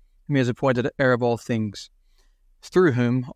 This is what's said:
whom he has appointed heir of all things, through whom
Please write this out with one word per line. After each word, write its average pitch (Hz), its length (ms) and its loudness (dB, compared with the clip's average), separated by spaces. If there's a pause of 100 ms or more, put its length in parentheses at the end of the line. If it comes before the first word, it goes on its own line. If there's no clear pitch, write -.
(280)
whom 143 80 0
he - 20 4
has 123 100 2
appointed 123 400 -2 (100)
heir 131 140 2
of 120 100 0
all 120 140 0
things, 110 540 -6 (720)
through 180 300 2
whom 123 440 0